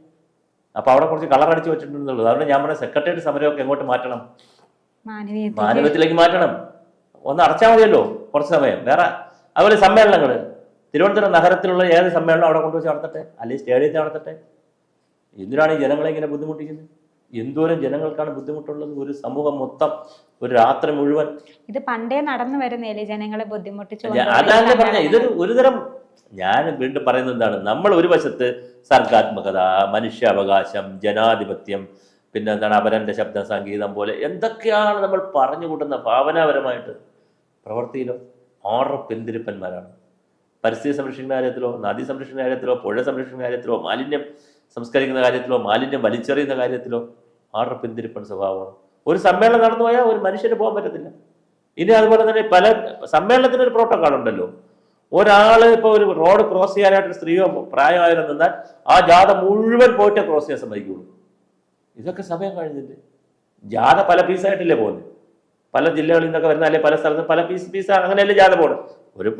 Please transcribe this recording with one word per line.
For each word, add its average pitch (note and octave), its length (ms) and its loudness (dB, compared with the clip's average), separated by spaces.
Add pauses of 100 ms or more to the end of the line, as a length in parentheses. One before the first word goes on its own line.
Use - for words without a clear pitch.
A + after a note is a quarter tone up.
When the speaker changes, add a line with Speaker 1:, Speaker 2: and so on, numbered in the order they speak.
(800)
Speaker 1:
അപ്പൊ G#2+ 140 -2
അവിടെ C#3+ 180 4
കുറച്ച് D#3 220 -6
കളർ D3 200 4
അടിച്ച് D#3+ 200 -2
വെച്ചിട്ടുണ്ടെന്നുള്ളത്. C#3 580 -4
അതുകൊണ്ട് C#3+ 220 0
ഞാൻ C#3 100 4
പറഞ്ഞ - 220 -4
സെക്രട്ടേറിയറ്റ് E3 440 -4
സമരമൊക്കെ D3 360 -2
എങ്ങോട്ട് C#3 260 -4
മാറ്റണം? B2 300 -4 (880)
Speaker 2:
മാനവീയത്തിലേക്ക്. G#3+ 520 -8
Speaker 1:
മാനവീയത്തിലേക്ക് D3 580 0
മാറ്റണം. F3 320 4 (800)
ഒന്ന് E3 160 0
അടച്ചാൽ F#3+ 260 4
മതിയല്ലോ G#3 300 6 (300)
കുറച്ച് D3 240 -2
സമയം. C#3 220 0 (100)
വേറെ D#3+ 180 2 (500)
അതുപോലെ G#3 280 4
സമ്മേളനങ്ങൾ, G3 460 6 (640)
തിരുവനന്തപുരം G3 440 2
നഗരത്തിലുള്ള F3+ 440 2 (140)
ഏത് F3+ 200 4
സമ്മേളനം E3 320 2
അവിടെ D#3+ 160 2
കൊണ്ടുവച്ച് D#3+ 280 -4
നടത്തട്ടെ, D#3 300 -10 (180)
അല്ലെങ്കിൽ B2+ 220 -8
സ്റ്റേഡിയത്തിൽ C#3+ 400 0
നടത്തട്ടെ. D#3 320 -10 (1080)
എന്തിനാണ് D3 340 0
ഈ - 80 -4
ജനങ്ങളെ D3 280 0
ഇങ്ങനെ D3+ 200 -6
ബുദ്ധിമുട്ടിക്കുന്നത്? D#3 560 -12 (540)
എന്തോരം D#3 420 -2
ജനങ്ങൾക്കാണ് D3+ 520 -6
ബുദ്ധിമുട്ടുള്ളത്? D3 560 -12 (100)
ഒരു C#3 100 -10 (120)
സമൂഹം C#3 380 -4
മൊത്തം C#3+ 280 -4 (520)
ഒരു B2 180 -6
രാത്രി C3+ 380 2
മുഴുവൻ. D3 300 -2 (420)
Speaker 2:
ഇത് A3+ 80 -10 (100)
പണ്ടേ A#3 300 -6 (120)
നടന്നു B3+ 340 -6
വരുന്നതല്ലേ, A3+ 480 -8
ജനങ്ങളെ G#3+ 400 -8
ബുദ്ധിമുട്ടിച്ചു G3+ 540 -14
Speaker 1:
ഞാൻ A#3+ 240 -2
Speaker 2:
കൊണ്ടുള്ള D3 240 4
Speaker 1:
അതല്ലേ A#3 200 6
Speaker 2:
ഈ A3+ 80 2
Speaker 1:
പറഞ്ഞ, G#3+ 160 2 (100)
ഇതൊരു A3+ 160 4
Speaker 2:
സമ്മേളനം. G#3 180 -2
Speaker 1:
ഒരുതരം, B3 340 2 (640)
ഞാൻ G#2 240 0 (160)
വീണ്ടും C3 280 -4
പറയുന്നത് B2+ 280 -2
എന്താണ്, A2 200 0 (140)
നമ്മൾ E3 200 0 (100)
ഒരു F3 140 0
വശത്ത് B2 340 -2 (420)
സർഗാത്മകത, G#2 680 2 (340)
മനുഷ്യാവകാശം, G2 920 0 (180)
ജനാധിപത്യം, G#2 760 -2 (500)
പിന്നെ G#2+ 240 -6
എന്താണ് G#2+ 240 -2
അപരന്റെ G#2+ 400 -2
ശബ്ദം G2+ 320 -6
സംഗീതം G2+ 440 -8
പോലെ G#2 160 -6 (140)
എന്തൊക്കെയാണ് G#3 800 -2
നമ്മൾ F#3+ 160 -2 (160)
പറഞ്ഞു D3 340 -2
കൂട്ടുന്ന C#3+ 260 -8 (120)
ഭാവനാപരമായിട്ട്, C#3 840 -2 (720)
പ്രവൃത്തിയിലോ B2 500 -8 (600)
ആറ് C#3 200 -2 (120)
പിന്തിരിപ്പന്മാരാണ്. G2+ 840 -10 (720)
പരിസ്ഥിതി C#3+ 340 -4
സംരക്ഷിക്കുന്ന C3 400 -8
കാര്യത്തിലോ, B2 320 -6 (160)
നദി G#2+ 240 -6
സംരക്ഷിക്കുന്ന C3 360 -10
കാര്യത്തിലോ, B2+ 280 -4 (100)
പുഴ G#2 120 -4 (120)
സംരക്ഷിക്കുന്ന B2+ 400 -10
കാര്യത്തിലോ, A#2+ 280 -6 (120)
മാലിന്യം C3+ 360 -6 (520)
സംസ്കരിക്കുന്ന C3 500 -2
കാര്യത്തിലോ, B2 300 -2 (120)
മാലിന്യം C3 380 -2
വലിച്ചെറിയുന്ന C3+ 560 -2
കാര്യത്തിലോ B2 360 -6 (600)
ആറ് B2 220 -4
പിന്തിരിപ്പൻ A2+ 480 -12
സ്വഭാവമാണ്. F#2+ 420 -6 (340)
ഒരു D#3+ 200 0
സമ്മേളനം A3 380 4
നടന്നു A#3 220 2
പോയാൽ A#3+ 240 2
ഒരു G#3+ 160 0
മനുഷ്യന് G#3 340 -2
പോകാൻ G#3+ 160 -2
പറ്റത്തില്ല. E3 320 -10 (720)
ഇനി G3 180 2
അതുപോലെ A3 280 4
തന്നെ A3 140 0 (120)
പല F3+ 100 6 (480)
സമ്മേളനത്തിന് B3 540 4
ഒരു A#3 100 0
പ്രോട്ടോകോൾ F#3+ 420 2
ഉണ്ടല്ലോ. G2 280 -4 (720)
ഒരാള് G#3+ 580 8
ഇപ്പൊ A3+ 200 2
ഒരു G#3 80 4 (160)
റോഡ് F#3+ 300 6
ക്രോസ് F#3+ 240 0
ചെയ്യാനായിട്ട് G3 360 4
ഒരു F3 80 -10
സ്ത്രീയോ E3+ 260 2 (280)
പ്രായമായവരോ E3 560 4
നിന്നാൽ D#3+ 240 0 (400)
ആ E3 40 8 (120)
ജാഥ F3+ 220 8 (120)
മുഴുവൻ A3+ 560 4
പോയിട്ടേ G#3 280 4
ക്രോസ് D3+ 200 0
ചെയ്യാൻ C#3 180 -8
സമ്മതിക്കുള്ളൂ. F#2+ 400 -12 (960)
ഇതൊക്കെ F3+ 320 -12
സമയം F#3 260 -8
കഴിഞ്ഞിട്ട് C#3+ 360 -12 (800)
ജാഥ C3 240 4 (120)
പല F3 180 4
പീസായിട്ടല്ലേ F#3 540 0
പോകുന്നത്? F#2+ 260 -6 (640)
പല C3 100 2 (120)
ജില്ലകളിൽ D#3+ 300 2
നിന്നൊക്കെ D#3+ 240 -2
വരുന്ന, D#3 180 0
അല്ലെ D#3 180 0
പല D3+ 140 4
സ്ഥലത്തും D#3 320 -2
പല E3 160 2
പീസ് F3+ 260 -8
പീസ് G3 180 -2 (120)
അങ്ങനെയല്ലേ G3 360 2
ജാഥ F#3+ 200 8
പോകണം. D3 180 2 (400)
ഒരു, G2+ 220 -4